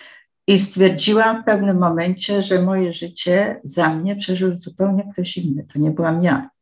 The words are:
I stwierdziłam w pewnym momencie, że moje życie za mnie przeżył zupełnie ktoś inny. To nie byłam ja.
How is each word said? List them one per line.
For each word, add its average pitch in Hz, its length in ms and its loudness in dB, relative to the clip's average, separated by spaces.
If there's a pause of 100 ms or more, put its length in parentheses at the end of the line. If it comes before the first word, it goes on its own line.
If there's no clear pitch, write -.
(460)
I 196 120 6
stwierdziłam 214 840 2
w - 20 -18
pewnym 196 340 2
momencie, 180 640 0
że 185 200 0
moje 185 300 0
życie 180 720 -2
za 160 300 0
mnie 190 220 -4
przeżył 185 420 -2
zupełnie 196 540 -2
ktoś - 240 -6
inny. 151 360 -4
To 143 60 -6
nie 151 120 2
byłam 165 320 0
ja. 135 280 0 (120)